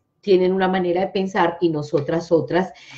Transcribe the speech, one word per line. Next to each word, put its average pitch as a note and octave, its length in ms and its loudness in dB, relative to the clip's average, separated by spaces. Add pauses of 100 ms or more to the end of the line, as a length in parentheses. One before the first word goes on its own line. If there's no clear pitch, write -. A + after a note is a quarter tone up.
(200)
tienen F#3 320 4
una F#3+ 160 0
manera F3+ 320 0
de F#3+ 80 -2
pensar F#3+ 520 -2
y E3+ 100 2
nosotras D#3+ 600 -2
otras, E3+ 420 0 (260)